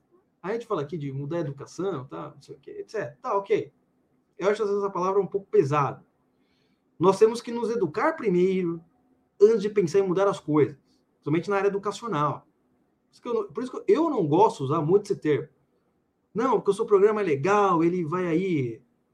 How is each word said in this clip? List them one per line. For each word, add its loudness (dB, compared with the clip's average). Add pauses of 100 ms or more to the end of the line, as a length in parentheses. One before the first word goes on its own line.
(420)
a -8
gente -8
fala -4
aqui -8
de -8
mudar -6
a -2
educação, -8
tá, -14
não -20
sei -20
o -20
quê, -18
et -14
cetera. -10
Tá, -2
ok. -2 (640)
Eu 0
acho, 0
às -2
vezes, -2
a -4
palavra 0
um -4
pouco -8
pesada. 0 (960)
Nós 4
temos 4
que -10
nos -4
educar -2
primeiro, 0 (580)
antes 8
de -2
pensar 0
em 2
mudar 2
as 0
coisas. 0 (440)
Somente -2
na 0
área 0
educacional. -4 (640)
Por -20
isso -20
que -12
eu -4
não, -4
por -6
isso -10
que -2
eu 4
não 0
gosto 4
de -8
usar -2
muito 2
esse -4
termo. -2 (840)
"Não, 0
porque 2
o 0
seu -4
programa 4
é -2
legal, 2
ele 0
vai -4
aí, -2 (320)